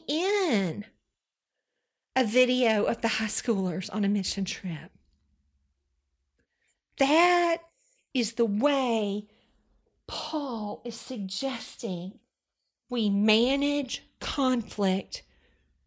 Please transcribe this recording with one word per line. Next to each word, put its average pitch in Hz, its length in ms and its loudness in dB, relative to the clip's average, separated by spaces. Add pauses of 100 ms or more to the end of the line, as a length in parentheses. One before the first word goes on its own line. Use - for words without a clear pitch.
in 302 760 0 (1300)
a 254 100 4
video 233 600 4
of - 160 -2
the 226 80 0
high 220 180 -2
schoolers 190 680 -2
on 208 120 -2
a 202 40 4
mission 196 360 0
trip. - 460 -8 (2000)
That 339 600 4 (560)
is 233 180 0
the 233 140 2
way 220 800 0 (800)
Paul 240 760 -6
is 233 100 -8
suggesting 208 1200 -6 (720)
we 226 220 0
manage 247 920 2 (160)
conflict 214 1040 -2 (640)